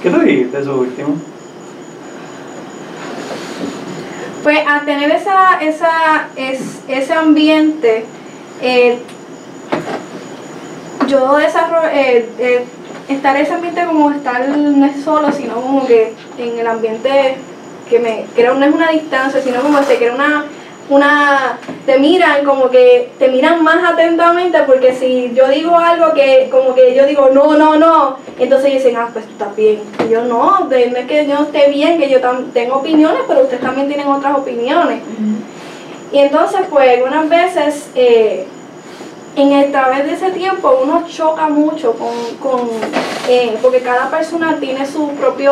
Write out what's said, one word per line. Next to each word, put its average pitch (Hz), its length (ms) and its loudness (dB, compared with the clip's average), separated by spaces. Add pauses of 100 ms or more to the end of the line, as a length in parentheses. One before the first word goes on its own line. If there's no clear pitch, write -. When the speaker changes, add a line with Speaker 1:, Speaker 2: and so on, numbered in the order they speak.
Speaker 1:
¿Qué 185 80 2
tú 330 80 2
dijiste 135 400 2
eso 139 160 -4
último? 139 400 -4 (3250)
Speaker 2:
Pues 302 240 2
a 294 180 0
tener 294 260 -2
esa, 370 500 2
esa, 311 760 0
es-, 262 520 -8
ese 269 260 -4
ambiente, 311 920 2 (560)
eh, 247 360 2 (2000)
yo 269 300 4
desarro-, 330 540 0
eh, 247 380 2 (100)
eh, 247 260 0 (440)
estar 269 260 0
ese 294 180 0
ambiente 349 320 -4
como 302 260 2
estar, 269 360 -4
no 285 380 2
es 285 180 -4
solo, 302 300 0
sino 233 220 -6
como 262 300 -2
que 226 280 2 (240)
en 233 200 -6
el 233 100 -4
ambiente 226 680 -2 (540)
que 233 100 4
me 226 260 -4 (100)
crea, 240 180 2
no 277 120 2
es 294 80 4
una 320 180 2
distancia, 269 500 -2
sino 247 200 -2
como 285 220 2
se 240 140 2
crea 240 160 0
una, 294 320 -2 (440)
una, 277 680 2 (280)
te 262 140 4
miran, 311 460 2
como 262 240 2
que 247 500 4
te 262 80 2
miran 311 360 2
más 320 140 4 (160)
atentamente, 339 720 2
porque 254 260 4
si 254 420 -2
yo 262 140 4
digo 320 280 2
algo 339 360 4
que, 269 380 4
como 262 240 2
que 254 200 6
yo 277 100 6
digo, 285 280 4
"No, 294 220 6
no, 311 220 4
no", 302 400 4 (220)
entonces 269 340 2
dicen, 262 220 2
"Ah, 233 180 -4
pues 214 120 -10
tú - 80 -20
estás 208 220 -8
bien". 214 240 2 (280)
Y 226 40 0
yo, 226 120 0
"No, 247 440 0
de-, 247 220 2
no 247 80 -4
es 254 100 -6
que 302 200 0
yo 285 80 -2
no 302 100 0
esté 294 240 2
bien, 311 300 2
que 277 100 0
yo 262 120 4
tam-, 254 320 -4
tengo 247 240 0
opiniones, 311 500 2
pero 294 140 2
ustedes 254 200 0
también 269 260 -2
tienen 285 200 -4
otras 277 280 0
opiniones". 254 680 -2
Speaker 3:
Ujú. - 1120 -8
Speaker 2:
Y 285 40 4
entonces, 330 420 2 (100)
pues, 262 260 4
algunas 294 320 0
veces, 339 640 0
eh, 226 540 2 (880)
en 277 160 2
el 277 200 2
través 269 340 0
de 311 80 -4
ese 370 180 -4
tiempo, 349 520 0
uno 330 240 0
choca 320 420 -2
mucho 302 440 0
con, 233 480 -8
con, 247 260 -2 (600)
eh, 247 320 0
porque 254 200 2
cada 247 280 -2
persona 320 500 -2
tiene 269 280 -6
su 302 240 -4
propia 277 400 0